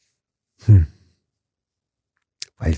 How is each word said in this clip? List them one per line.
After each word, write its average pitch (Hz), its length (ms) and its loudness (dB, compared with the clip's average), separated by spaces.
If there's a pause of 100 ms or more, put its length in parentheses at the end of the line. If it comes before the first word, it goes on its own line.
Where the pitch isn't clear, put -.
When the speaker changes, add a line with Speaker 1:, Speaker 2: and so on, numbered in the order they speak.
(680)
Speaker 1:
Hm. 95 200 4 (1700)
Speaker 2:
Weil 80 200 -6